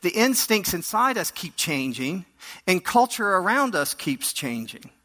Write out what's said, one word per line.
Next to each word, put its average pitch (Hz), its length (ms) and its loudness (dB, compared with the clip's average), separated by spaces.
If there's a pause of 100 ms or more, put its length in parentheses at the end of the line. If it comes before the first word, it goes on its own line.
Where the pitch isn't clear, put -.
the - 100 0
instincts 220 640 2
inside 226 420 0
us 170 140 -4
keep - 240 -10
changing 135 680 -2 (420)
and 185 180 2
culture 240 420 2
around 208 460 2
us 143 220 0
keeps - 360 -4
changing. 117 600 -8 (140)